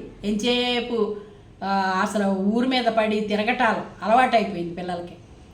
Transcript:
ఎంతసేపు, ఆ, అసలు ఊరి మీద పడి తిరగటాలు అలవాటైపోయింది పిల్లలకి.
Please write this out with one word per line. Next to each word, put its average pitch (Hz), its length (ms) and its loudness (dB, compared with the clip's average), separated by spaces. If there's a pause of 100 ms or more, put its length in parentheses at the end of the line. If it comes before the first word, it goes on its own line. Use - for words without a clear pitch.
(240)
ఎంతసేపు, 240 920 0 (480)
ఆ, 196 40 -2 (340)
అసలు 208 220 0
ఊరి 202 440 2
మీద 254 160 2
పడి 214 360 2
తిరగటాలు 208 840 -2
అలవాటైపోయింది 196 720 2
పిల్లలకి. 175 400 -6 (400)